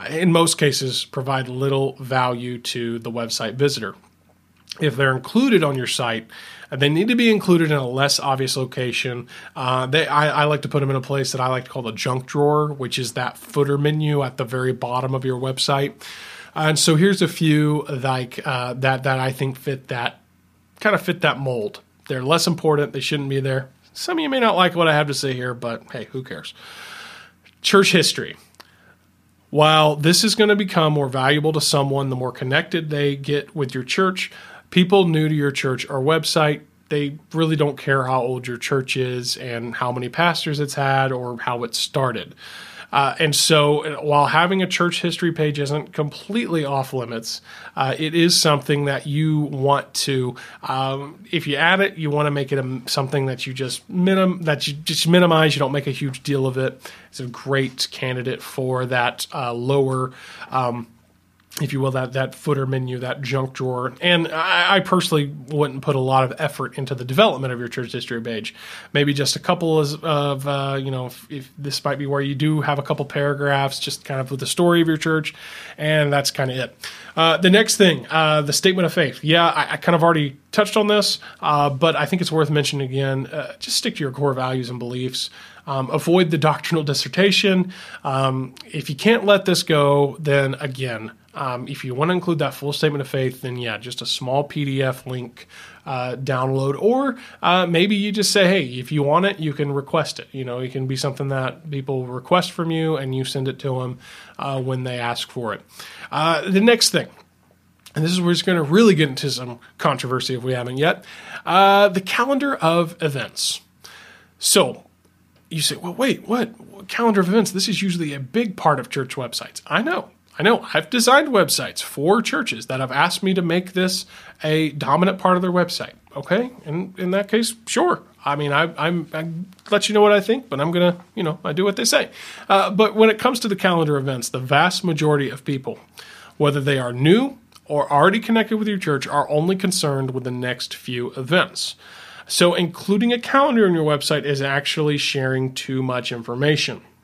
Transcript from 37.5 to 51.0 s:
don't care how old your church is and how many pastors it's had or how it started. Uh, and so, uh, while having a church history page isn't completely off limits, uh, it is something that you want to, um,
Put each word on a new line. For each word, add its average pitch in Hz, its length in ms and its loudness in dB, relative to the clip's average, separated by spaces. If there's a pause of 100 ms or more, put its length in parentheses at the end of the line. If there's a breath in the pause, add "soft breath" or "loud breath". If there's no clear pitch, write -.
don't 143 220 0
care 135 280 0
how 131 160 0
old 123 260 -4
your 120 100 -6
church 131 380 -2
is 127 400 -4
and 120 400 -8
how 123 160 -2
many 123 160 -6
pastors 156 520 0
it's 143 160 -4
had 135 360 2
or 123 280 -6
how 120 240 -4
it 117 100 -8
started. 123 600 -2 (540 loud breath)
Uh, 139 300 2
and 156 160 2
so, 147 480 4
uh, 151 180 -6
while 147 260 4
having 180 360 2
a - 20 2
church 175 360 -2
history 170 320 -2
page 151 260 0
isn't 143 320 -4
completely 165 720 -4
off 135 300 -2
limits, 117 480 -6 (340 loud breath)
uh, 135 240 -2
it 156 160 -4
is 170 240 4
something 147 460 2
that 139 200 -4
you 151 360 0
want 139 520 0
to, 127 400 -2 (300 loud breath)
um, 135 640 -6